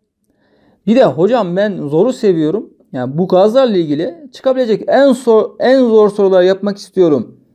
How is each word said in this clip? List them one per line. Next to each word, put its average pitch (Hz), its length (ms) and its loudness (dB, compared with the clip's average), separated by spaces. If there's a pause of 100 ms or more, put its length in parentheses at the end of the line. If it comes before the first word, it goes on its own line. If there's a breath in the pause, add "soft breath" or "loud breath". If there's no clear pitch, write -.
(880)
Bir 220 100 2
de 254 80 6
"Hocam 180 520 0
ben 185 320 -4
zoru 180 240 0
seviyorum. 185 580 -2 (220)
Yani 139 260 -6
bu 165 100 -2
gazlarla 214 480 2
ilgili 175 560 -6
çıkabilecek 254 560 -2
en 269 240 2
zor, 226 460 0
en 254 200 2
zor 220 300 4
sorular 190 340 0
yapmak 190 360 -2
istiyorum." 151 600 -2 (140)